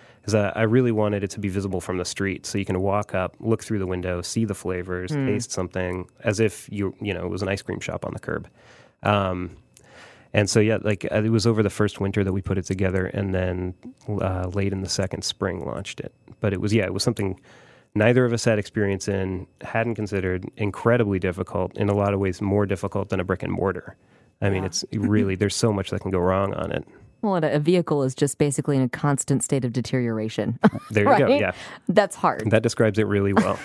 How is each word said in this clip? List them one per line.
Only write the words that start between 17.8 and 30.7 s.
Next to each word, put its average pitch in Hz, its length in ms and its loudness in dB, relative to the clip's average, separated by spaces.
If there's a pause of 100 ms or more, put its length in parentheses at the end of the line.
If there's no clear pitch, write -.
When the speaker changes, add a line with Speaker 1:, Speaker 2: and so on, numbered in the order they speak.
Speaker 1:
neither 120 320 6
of 117 60 0
us 117 120 -2
had 113 140 4
experience 98 500 0
in, 95 380 -2 (160)
hadn't 113 320 -2
considered, 95 500 -2 (120)
incredibly 107 640 2
difficult, 90 600 -2
in 104 100 2
a 101 60 2
lot 101 180 2
of 98 80 2
ways 95 220 0
more 101 240 4
difficult 98 420 -4
than 95 120 0
a 90 40 -2
brick 92 180 -2
and 90 100 -4
mortar. 90 440 -2 (460)
I 101 80 2
mean, 95 140 0
Speaker 3:
Yeah. - 20 -4
Speaker 1:
it's - 260 -4
really, 101 420 2
Speaker 3:
<laughs> 92 60 -6
Speaker 1:
there's 104 160 2
so 113 160 2
much 98 180 -2
that - 120 -2
can 95 80 -4
go 92 80 0
wrong 92 360 2
on - 180 -4
it. - 120 -2 (380)
Speaker 2:
Well, 202 140 2
and 160 100 2
a, 135 80 2
a 151 40 4
vehicle 151 440 2
is 131 120 0
just - 220 0
basically 143 400 0
in 131 60 4
a 127 80 2
constant - 520 0
state 135 220 0
of 120 80 -2
deterioration. 117 920 -2
<laughs> - 280 0